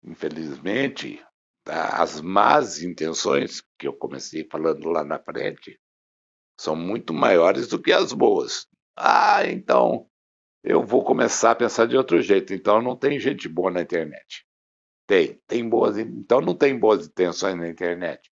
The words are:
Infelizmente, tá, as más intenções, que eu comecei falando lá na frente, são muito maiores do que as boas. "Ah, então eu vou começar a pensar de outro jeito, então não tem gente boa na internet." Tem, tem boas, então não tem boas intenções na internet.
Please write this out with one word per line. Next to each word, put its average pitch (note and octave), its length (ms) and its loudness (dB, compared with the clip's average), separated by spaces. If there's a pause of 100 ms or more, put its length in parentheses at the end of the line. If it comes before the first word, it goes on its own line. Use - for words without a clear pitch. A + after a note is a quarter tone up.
Infelizmente, E2 1200 -8 (400)
tá, - 360 -4
as D#2+ 200 -2
más G2 640 2
intenções, D#2+ 800 -4 (160)
que C#2 100 -6
eu C2+ 80 -8
comecei D#2 520 -10
falando D#2 420 -4
lá D#2+ 140 -2
na D2+ 140 -6
frente, - 640 -10 (800)
são D#2 160 -4
muito F#2 360 -6
maiores F#2+ 560 4
do - 120 -4
que - 120 2
as F#3 200 2
boas. G#2 560 0 (280)
"Ah, - 500 4
então - 600 0 (540)
eu - 220 2
vou C3 200 2
começar A#2 480 2
a - 40 2
pensar A#2 300 0
de A#2+ 100 0
outro - 240 2
jeito, F#2+ 320 2
então G#2 300 2
não B2 140 -4
tem C#3+ 220 -2
gente G2+ 300 -4
boa F2+ 220 -2
na F2+ 100 -2
internet." - 680 -8 (600)
Tem, F2 400 2
tem A#2 200 -4
boas, A2+ 300 2
então A2+ 460 0
não F3 120 -2
tem C3+ 240 2
boas G#2+ 280 4
intenções F#2 500 -2
na E2+ 100 -6
internet. F2 680 -6